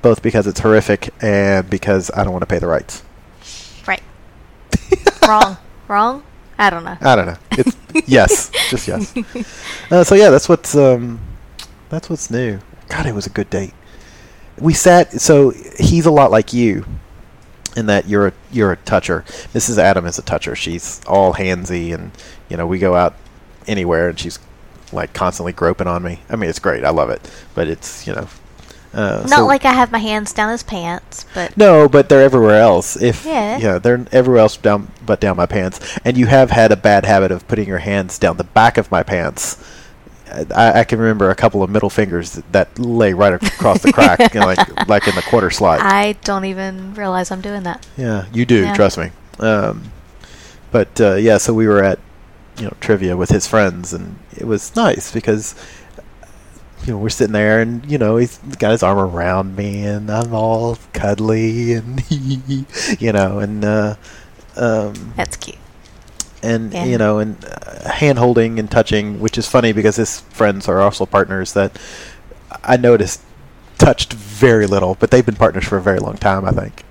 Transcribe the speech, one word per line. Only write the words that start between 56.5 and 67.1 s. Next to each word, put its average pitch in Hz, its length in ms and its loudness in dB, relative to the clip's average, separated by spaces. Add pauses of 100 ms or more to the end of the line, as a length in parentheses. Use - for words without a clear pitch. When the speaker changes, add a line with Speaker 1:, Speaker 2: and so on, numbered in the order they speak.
Speaker 1:
you 127 80 -6
know, 104 60 -6
we're 107 120 -4
sitting 107 240 0
there, 107 260 2
and, 117 300 -6
you 147 80 -2
know, 110 180 2
he's 120 220 -2 (200)
got 110 140 0
his 117 100 0
arm 98 160 2
around 92 560 -2
me, 101 300 -6
and 104 260 -6
I'm 117 240 -4
all 113 420 -2 (160)
cuddly, 110 840 -2
and 120 360 -6
<laughs> 135 560 -4 (340)
you 113 120 0
know, 98 260 0
and, 104 260 -4
uh, 104 300 -2 (600)
um, 110 600 -4
Speaker 2:
That's - 200 -8
cute. - 220 -18 (840)
Speaker 1:
and, 113 300 -4
Speaker 2:
Yeah. - 120 -8
Speaker 1:
you 123 140 -2
know, 107 220 0